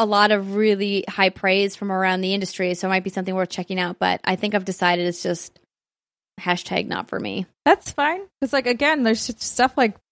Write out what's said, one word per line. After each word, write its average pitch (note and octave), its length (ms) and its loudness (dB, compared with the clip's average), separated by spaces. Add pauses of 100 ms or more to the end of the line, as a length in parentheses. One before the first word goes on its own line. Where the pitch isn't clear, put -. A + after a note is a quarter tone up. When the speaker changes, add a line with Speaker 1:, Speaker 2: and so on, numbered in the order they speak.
Speaker 1:
a A3+ 40 4
lot G#3 280 4
of G3 240 0
really G3+ 520 2
high F#3+ 200 2
praise G3 480 0
from G3+ 160 -6
around F#3 300 0
the F#3+ 120 0
industry, F#3 400 -2
so F#3 140 -4
it - 20 -2
might F#3+ 140 0
be F#3+ 60 -6
something F#3+ 260 -4
worth F#3 140 -2
checking F#3 280 -6
out. F3+ 220 -4
But F3+ 240 0
I F#3 100 0
think G#3 220 -2
I've F#3+ 80 0
decided F3 420 0
it's F3 160 -4
just - 340 -6 (840)
hashtag - 480 -2
not - 200 -6
for - 120 -4
me. - 260 -6 (180)
Speaker 2:
That's - 280 4
fine. D#4+ 300 -2 (180)
'Cause, C#4 120 -2
like, C4 140 0
again, C#4 360 2
there's A3+ 240 2
just - 160 -10
stuff - 340 0
like A#3 180 2 (180)